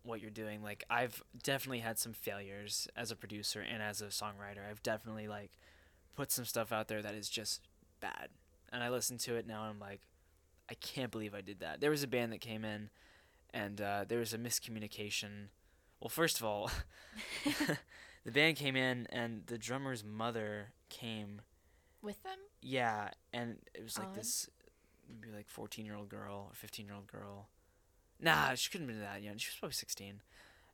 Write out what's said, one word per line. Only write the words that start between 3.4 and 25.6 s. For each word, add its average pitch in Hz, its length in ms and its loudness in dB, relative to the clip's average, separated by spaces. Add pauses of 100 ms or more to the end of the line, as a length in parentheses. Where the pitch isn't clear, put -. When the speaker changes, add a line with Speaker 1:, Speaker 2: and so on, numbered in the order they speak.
Speaker 1:
and 110 200 -2
as 104 200 0
a 104 60 -4
songwriter. 101 600 -4
I've 104 140 -8
definitely, 110 440 0
like, 104 260 -6 (640)
put 139 180 -2
some 123 120 2
stuff 113 280 2
out 110 160 2
there 107 120 0
that 104 140 -2
is 104 160 -4
just - 360 -2 (340)
bad. - 280 -4 (420)
And 123 120 -2
I 120 80 4
listen 123 280 2
to 120 180 0
it 113 100 0
now 110 160 -4
and 110 80 -2
I'm 104 100 -6
like, 101 200 -10 (680)
"I 135 60 -8
can't - 360 -2
believe 107 240 -2
I 101 60 -6
did 98 200 -8
that." 80 200 -4
There 147 100 8
was 147 120 6
a 139 60 4
band 120 240 4
that 104 100 -4
came 110 240 -2
in 107 240 -2 (640)
and, 104 260 0
uh, 101 260 4
there 117 120 4
was 113 160 2
a 110 40 -2
miscommunication. 104 1080 -2 (520)
Well, 113 100 -2
first 160 280 6
of 117 60 2
all, 104 260 4 (720)
<laughs> - 0 -
Speaker 2:
<laughs> - 800 0
Speaker 1:
the - 80 -4
band 151 240 10
came 139 200 2
in 127 340 4
and 117 360 -2
the 117 120 -2
drummer's 123 460 0
mother 107 680 0 (180)
came. 107 500 -4 (640)
Speaker 2:
With 208 220 -6
them? 381 140 -6 (220)
Speaker 1:
Yeah, 117 520 2 (200)
and 120 260 -2 (160)
it 95 80 -10
was, 113 160 -4
like, 190 100 -2
Speaker 2:
Odd. - 80 -8
Speaker 1:
this - 340 -2 (580)
maybe, 110 260 -12
like, 104 140 -10
fourteen-year-old 107 640 -6